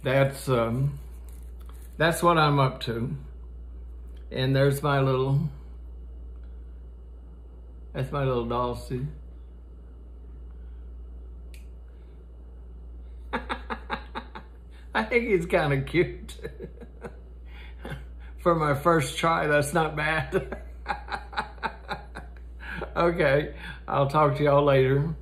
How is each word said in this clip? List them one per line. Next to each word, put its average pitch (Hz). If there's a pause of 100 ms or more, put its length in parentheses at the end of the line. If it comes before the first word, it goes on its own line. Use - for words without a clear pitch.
that's, 135
um, 123 (960)
that's 165
what 170
I'm 147
up 131
to. 117 (1120)
And 131
there's 139
my 143
little, 135 (2500)
that's 131
my 143
little 123
doll, 123
see? 127 (4000)
<laughs> 240 (1600)
I 220
think 233
he's 175
kinda 147
cute. - (840)
<laughs> -
For 175
my 151
first 160
try, 165
that's 147
not 156
bad. 156
<laughs> - (2250)
Okay, 160 (340)
I'll 139
talk 143
to 147
y'all 143
later. 139